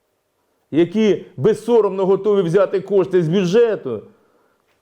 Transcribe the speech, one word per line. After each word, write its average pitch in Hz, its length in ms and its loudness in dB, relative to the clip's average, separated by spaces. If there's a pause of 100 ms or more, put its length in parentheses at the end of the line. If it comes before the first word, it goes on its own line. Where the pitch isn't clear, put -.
(720)
які 175 540 0 (120)
безсоромно 202 680 0
готові 196 360 0
взяти 175 400 0
кошти 185 420 0
з 151 60 -2
бюджету, 180 720 0 (800)